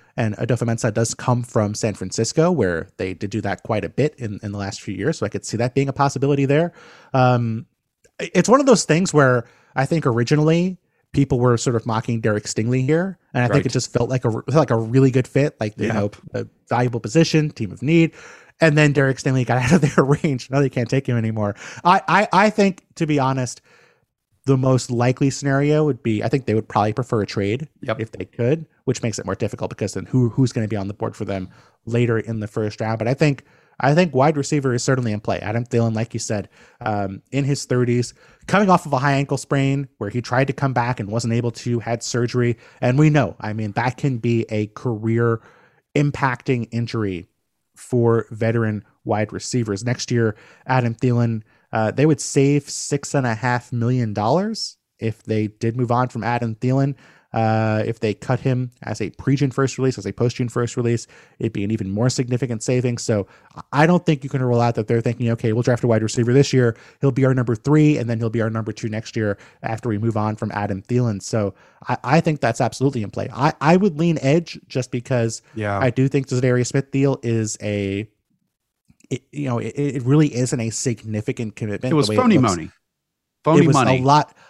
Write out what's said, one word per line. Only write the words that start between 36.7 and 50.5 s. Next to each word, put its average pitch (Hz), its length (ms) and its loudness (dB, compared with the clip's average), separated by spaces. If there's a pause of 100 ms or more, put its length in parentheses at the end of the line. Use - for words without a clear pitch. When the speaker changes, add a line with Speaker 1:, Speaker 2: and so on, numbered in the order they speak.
Speaker 1:
um, 101 400 -4 (100)
in 139 120 -2
his 139 220 -2
thirties, 123 480 0 (340)
coming 196 240 4
off 170 160 4
of 143 60 -2
a 170 40 0
high 143 160 0
ankle 139 240 0
sprain 139 500 0 (120)
where 101 100 -4
he 120 120 -4
tried 127 260 0
to - 60 -4
come 135 200 -2
back 120 260 -2
and 101 120 -6
wasn't 113 220 -2
able 120 180 0
to, 120 280 -4
had 113 220 -4
surgery. 120 560 -2 (240)
And 123 160 2
we 151 140 6
know, 143 280 2
I 107 140 -6
mean, 107 200 -6
that 123 240 -2
can 135 200 -2
be 117 320 0
a 107 180 -2
career 113 760 -2 (540)
impacting 131 760 0
injury 110 560 -4 (480)
for 117 560 0
veteran 110 520 -2 (200)
wide 107 280 -2
receivers. 117 540 -4
Next 127 260 -4
year, 117 240 2 (300)